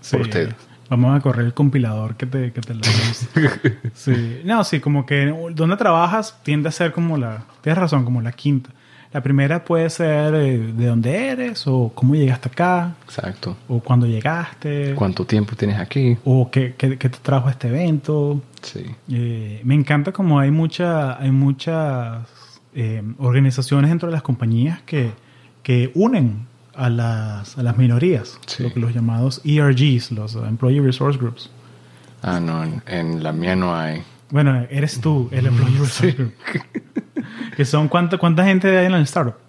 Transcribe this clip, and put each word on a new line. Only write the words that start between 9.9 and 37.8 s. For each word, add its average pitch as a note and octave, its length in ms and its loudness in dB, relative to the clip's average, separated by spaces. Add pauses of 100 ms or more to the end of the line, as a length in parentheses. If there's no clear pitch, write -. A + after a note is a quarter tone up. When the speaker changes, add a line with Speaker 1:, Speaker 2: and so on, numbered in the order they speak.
Speaker 1:
eh, C3+ 220 2
de A2+ 300 -2
dónde B2 420 0
eres B3 380 -6
o B2+ 280 2
cómo C3 200 4
llegaste C3 340 2
acá. F3 460 0 (100)
Speaker 2:
Exacto. - 500 -8 (140)
Speaker 1:
O B2 100 0
cuándo B2 260 2
llegaste. C#3+ 880 -4
Speaker 2:
¿Cuánto F#3 320 0
tiempo G#2+ 300 0
tienes G2+ 240 0
aquí? B2 460 0
Speaker 1:
O B2+ 260 2
qué, B2+ 260 0
qué, C3+ 200 0
qué C3 120 -2
te B2 120 -12
trajo C3+ 260 0
a C#3 40 0
este B2+ 180 -4
evento. D3 720 0 (200)
Speaker 2:
Sí. - 240 -12 (240)
Speaker 1:
Eh, A2+ 540 -4
me B2+ 100 2
encanta D3 380 2
como F3 260 2
hay C#3 140 4
mucha, D#3+ 720 0
hay C3+ 100 0
muchas, C3+ 960 -2 (460)
eh, A2 280 -4 (180)
organizaciones C3+ 680 2
dentro E3+ 200 -2
de E3 40 -4
las D#3 80 -2
compañías A#2+ 640 0
que, B2+ 260 -2 (520)
que B2 320 2
unen D#3 500 2 (300)
a B2+ 140 -2
las, A2 680 -4
a B2+ 60 -4
las A#2+ 140 0
minorías, B2 600 2 (100)
Speaker 2:
Sí. - 160 -8
Speaker 1:
lo A#2+ 100 -4
que A#2+ 80 -2
los A#2 120 -2
llamados A#2 520 -2
E D3+ 140 2
R C#3+ 140 6
Gs, B2+ 380 2
los, A2 240 -8
eh, A2+ 100 -6
Employee B2+ 360 2
Resource C3+ 360 0
Groups. A#2+ 320 -6 (720)
Speaker 2:
Ah, F2+ 200 -2
no, E2 240 -4
en, D#2+ 220 -8
en E2 360 -6
la D#2 80 -4
mía E2+ 240 -2
no F2+ 220 0
hay. D#2+ 260 -6 (260)
Speaker 1:
Bueno, C#3 400 2
eres C#3+ 300 -4
tú, C3+ 320 0
el B2+ 140 0
Employee B2 260 2
Speaker 2:
<laughs> C3+ 80 2
Speaker 1:
Resource C#3+ 320 2
Speaker 2:
Sí. B2+ 60 -2
Speaker 1:
Group. B2 160 -4 (1200)
Que D3 80 2
son D3+ 240 2